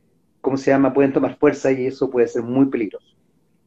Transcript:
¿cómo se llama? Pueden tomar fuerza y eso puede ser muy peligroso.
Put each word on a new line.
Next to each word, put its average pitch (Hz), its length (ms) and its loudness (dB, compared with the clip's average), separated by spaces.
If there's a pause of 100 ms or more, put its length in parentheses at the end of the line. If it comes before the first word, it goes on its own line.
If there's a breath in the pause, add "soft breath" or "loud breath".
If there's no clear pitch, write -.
(420)
¿cómo 135 160 -2
se 135 140 0
llama? 135 220 2
Pueden 135 200 2
tomar 135 240 -2
fuerza 135 340 0
y 131 140 -2
eso 131 240 -4
puede 120 180 2
ser 120 160 -6
muy 131 220 2
peligroso. 120 420 -6 (600)